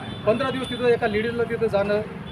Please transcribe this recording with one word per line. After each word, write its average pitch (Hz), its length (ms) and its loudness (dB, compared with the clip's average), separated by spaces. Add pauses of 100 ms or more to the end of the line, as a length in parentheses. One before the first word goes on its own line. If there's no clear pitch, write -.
(260)
पंधरा 240 240 2
दिवस 254 200 -4
तिथं 240 160 0
एका 240 200 4
लेडीजला 226 360 0
तिथं 226 240 0
जाणं, 202 340 2 (300)